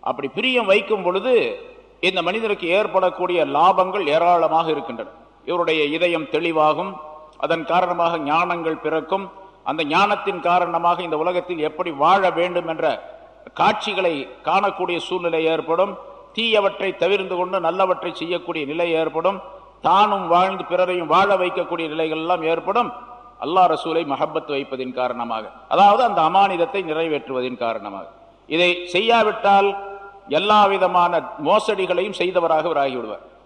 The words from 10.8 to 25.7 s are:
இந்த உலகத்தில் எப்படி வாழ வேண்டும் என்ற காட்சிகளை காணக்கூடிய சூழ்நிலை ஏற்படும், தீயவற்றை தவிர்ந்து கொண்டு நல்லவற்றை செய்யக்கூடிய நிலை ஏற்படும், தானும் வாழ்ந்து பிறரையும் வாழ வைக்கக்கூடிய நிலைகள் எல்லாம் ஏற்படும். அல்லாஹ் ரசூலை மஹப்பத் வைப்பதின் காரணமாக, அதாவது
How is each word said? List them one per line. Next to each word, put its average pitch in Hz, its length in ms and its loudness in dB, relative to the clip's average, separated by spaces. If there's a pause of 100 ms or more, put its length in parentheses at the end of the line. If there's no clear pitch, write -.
இந்த 160 140 -4
உலகத்தில் 175 520 -2
எப்படி 170 220 -6
வாழ 175 400 4
வேண்டும் 170 420 -2
என்ற 156 120 -4 (680)
காட்சிகளை 185 600 0 (300)
காணக்கூடிய 180 520 0
சூழ்நிலை 165 480 -2
ஏற்படும், 160 480 0 (420)
தீயவற்றை 202 640 0
தவிர்ந்து 185 400 0
கொண்டு 180 240 -2
நல்லவற்றை 180 520 0
செய்யக்கூடிய 165 540 -6
நிலை 170 240 -2
ஏற்படும், 160 500 -2 (420)
தானும் 196 460 4
வாழ்ந்து 185 360 2
பிறரையும் 175 500 0
வாழ 196 220 4
வைக்கக்கூடிய 175 560 -2
நிலைகள் 160 320 -2
எல்லாம் 170 180 0
ஏற்படும். 170 500 0 (480)
அல்லாஹ் 175 340 4
ரசூலை 160 280 -2 (100)
மஹப்பத் 156 420 -4
வைப்பதின் 131 440 -6
காரணமாக, 120 460 -4 (240)
அதாவது 202 340 6